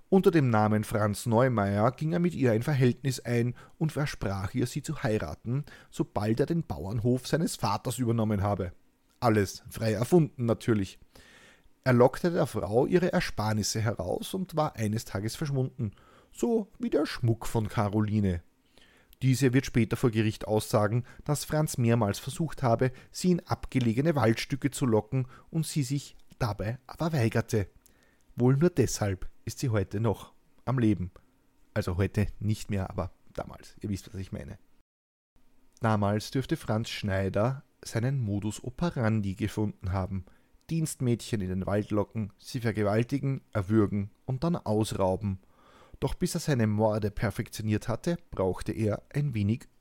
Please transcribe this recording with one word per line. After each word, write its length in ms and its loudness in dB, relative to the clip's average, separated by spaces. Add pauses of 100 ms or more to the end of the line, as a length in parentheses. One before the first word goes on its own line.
(100)
Unter 200 6
dem 180 6
Namen 360 4
Franz 420 -2
Neumeier 640 4
ging 220 -4
er 80 0
mit 140 2
ihr 180 2
ein 100 2
Verhältnis 560 2
ein 380 -2 (220)
und 120 0
versprach 640 -4
ihr, 120 0
sie 160 -6
zu 200 -8
heiraten, 600 -2 (260)
sobald 480 -2
er 80 2
den 160 0
Bauernhof 640 -2
seines 300 0
Vaters 420 -2
übernommen 440 0
habe. 300 -2 (460)
Alles 520 2
frei 240 -2
erfunden 500 2
natürlich. 560 0 (840)
Er 120 4
lockte 360 6
der 160 2
Frau 400 0
ihre 260 2
Ersparnisse 680 0
heraus 540 -4
und 200 -6
war 220 0
eines 280 -2
Tages 300 -6
verschwunden, 580 -4 (380)
so 480 0
wie 120 -4
der 160 2
Schmuck 400 0
von 220 0
Caroline. 760 0 (800)
Diese 300 4
wird 140 4
später 300 2
vor 140 2
Gericht 360 0
aussagen, 580 2 (200)
dass 200 -2
Franz 340 -2
mehrmals 400 2
versucht 440 -6
habe, 300 4 (180)
sie 220 0
in 140 0
abgelegene 680 0
Waldstücke 560 2
zu 140 -4
locken 420 2 (240)
und 160 -2
sie 160 -2
sich 340 -6 (220)
dabei 480 -4
aber 260 -4
weigerte. 560 2 (680)
Wohl 200 4
nur 140 4
deshalb 580 0 (160)
ist 160 -8
sie 80 -2
heute 320 -2
noch 320 -2 (320)
am 140 -2
Leben. 340 2 (640)
Also 240 -2
heute 280 2 (140)
nicht 300 -4
mehr, 200 -4
aber 220 -6 (220)
damals. 460 -12
Ihr 100 -6
wisst, 220 -8
was 80 -10
ich 120 -12
meine. 260 -12 (1200)
Damals 500 0
dürfte 260 -2
Franz 320 -4
Schneider 720 -2 (220)
seinen 340 -2
Modus 460 -4
operandi 720 -2
gefunden 560 -4
haben. 320 -4 (460)
Dienstmädchen 720 -2
in 80 -4
den 160 -4
Wald 240 -2
locken, 480 -2
sie 220 -10
vergewaltigen, 800 0 (100)
erwürgen 580 2 (140)
und 180 -6
dann 140 0
ausrauben. 840 0 (640)
Doch 140 -2
bis 200 -2
er 60 -4
seine 260 2
Morde 440 2
perfektioniert 760 -2
hatte, 320 -2 (120)
brauchte 420 -2
er 380 -2
ein 240 -2
wenig 340 0 (120)